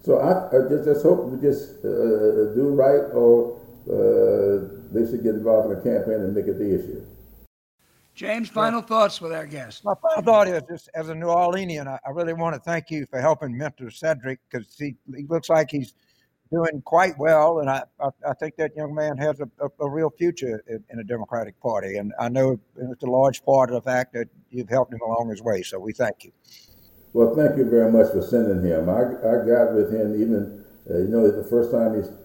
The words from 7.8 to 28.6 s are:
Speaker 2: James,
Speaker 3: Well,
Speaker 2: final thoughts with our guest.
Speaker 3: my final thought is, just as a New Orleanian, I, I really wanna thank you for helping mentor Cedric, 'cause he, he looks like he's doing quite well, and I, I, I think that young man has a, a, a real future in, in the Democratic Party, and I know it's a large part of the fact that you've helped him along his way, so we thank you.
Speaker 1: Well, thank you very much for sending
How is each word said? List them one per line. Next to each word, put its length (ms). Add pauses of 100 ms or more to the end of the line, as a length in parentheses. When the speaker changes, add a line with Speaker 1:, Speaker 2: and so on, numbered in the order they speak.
Speaker 2:
James, 400
Speaker 3:
Well, 120
Speaker 2:
final 160
thoughts 400
with 100
our 140
guest. 400
Speaker 3:
my 80
final 280
thought 240
is, 220
just 260
as 140
a 60
New 140
Orleanian, 580
I, 200
I 40
really 240
wanna 240
thank 320
you 160
for 120
helping 380
mentor 340
Cedric, 480 (120)
'cause 280
he, 180 (200)
he 140
looks 180
like 220
he's 240 (560)
doing 340
quite 340
well, 420
and 100
I, 140 (140)
I, 120 (180)
I 60
think 220
that 200
young 180
man 220
has 240
a, 80 (100)
a, 280
a 20
real 220
future 580
in, 220
in 80
the 60
Democratic 540
Party, 380
and 240
I 80
know 320 (160)
it's 260
a 40
large 400
part 240
of 60
the 140
fact 220
that 160 (220)
you've 180
helped 240
him 80
along 300
his 100
way, 220
so 180
we 140
thank 320
you. 60 (840)
Speaker 1:
Well, 200
thank 220
you 80
very 260
much 220
for 80
sending 420